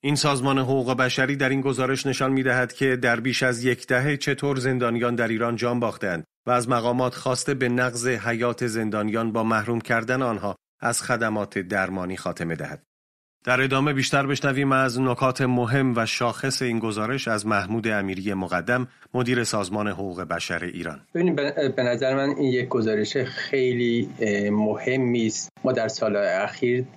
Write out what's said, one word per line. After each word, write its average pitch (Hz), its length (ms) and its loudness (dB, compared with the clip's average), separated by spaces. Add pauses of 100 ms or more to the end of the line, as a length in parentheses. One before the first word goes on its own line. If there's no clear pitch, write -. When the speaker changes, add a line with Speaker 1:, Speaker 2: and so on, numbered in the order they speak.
Speaker 1:
این 143 120 2
سازمان 139 440 2
حقوق 131 340 2
بشری 131 420 2
در 135 140 2
این 135 120 0
گزارش 131 440 0
نشان 135 260 0
می‌دهد 127 420 2
که 131 220 2
در 120 240 2
بیش 120 240 -2
از 120 200 0
یک 123 240 0
دهه 135 300 2
چطور 139 400 -2
زندانیان 120 580 0
در 117 120 0
ایران 117 280 0
جان 120 240 0
باختند 98 440 -2 (240)
و 120 40 2
از 123 180 2
مقامات 123 460 2
خواسته 131 380 -2
به 127 160 0
نقض 120 380 0
حیات 120 600 0
زندانیان 110 640 -2
با 113 120 0
محروم 113 380 0
کردن 120 400 0
آنها 104 340 -2 (240)
از 120 220 -2
خدمات 107 580 -2
درمانی 92 580 -2
خاتمه 82 380 -4
دهد. 76 260 -10 (600)
در 127 180 2
ادامه 135 320 2
بیشتر 139 320 2
بشنویم 139 460 0
از 131 300 2
نکات 131 400 2
مهم 127 540 2
و 113 100 2
شاخص 123 560 -2
این 117 180 0
گزارش 110 480 -2
از 107 200 0
محمود 107 400 0
امیری 98 460 -2
مقدم، 95 540 0 (260)
مدیر 120 300 2
سازمان 104 440 -2
حقوق 92 340 -6
بشر 85 420 -4
ایران. 82 380 -8 (140)
Speaker 2:
ببینید، 170 200 2
به، 143 400 0
به 127 80 0
نظر 127 320 0
من 139 140 2
این 143 220 2
یک 123 160 2
گزارش 110 500 0
خیلی، 120 920 0 (100)
اه، 104 300 0
مهمی 113 800 2
است. - 220 -4 (140)
ما 131 80 2
در 117 160 0
سال‌های 104 400 0
اخیر 104 560 0 (140)